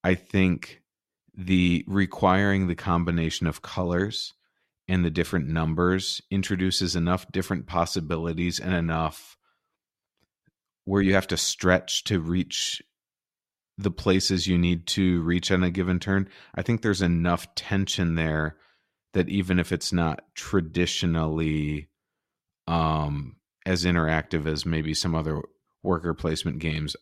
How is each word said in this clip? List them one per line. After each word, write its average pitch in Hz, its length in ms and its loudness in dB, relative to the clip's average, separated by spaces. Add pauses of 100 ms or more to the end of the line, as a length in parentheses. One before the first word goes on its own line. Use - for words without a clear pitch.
I 92 120 2
think - 680 0 (500)
the 90 540 2
requiring 95 800 2
the 87 80 -2
combination 85 720 0
of - 160 -2
colors 92 720 -4 (540)
and 90 160 2
the 82 60 2
different 80 360 0
numbers 82 760 0 (100)
introduces 92 640 0
enough 87 340 0
different 92 360 -4
possibilities 85 920 -2
and 92 160 -2
enough 80 600 -4 (1500)
where 98 180 2
you 95 120 4
have 95 140 2
to 113 80 0
stretch - 680 0
to 92 160 0
reach - 600 -4 (960)
the 101 140 -2
places 92 560 2
you 90 100 4
need 87 300 2
to 90 340 2
reach 87 300 0
on 92 100 4
a 90 80 2
given 90 300 0
turn. 98 280 0 (280)
I 95 60 -2
think 117 200 0
there's 98 180 2
enough 87 540 2
tension 90 640 -2
there 78 400 0 (560)
that 92 160 2
even 92 320 2
if 85 100 -2
it's - 220 -2
not 82 320 -2 (100)
traditionally, 78 1500 -2 (800)
um, 76 680 -2 (280)
as 90 200 0
interactive 80 600 0
as 78 200 -4
maybe 78 280 -2
some 82 200 -2
other 78 280 -2 (400)
worker 85 320 -2
placement 80 440 -4
games, 78 440 -4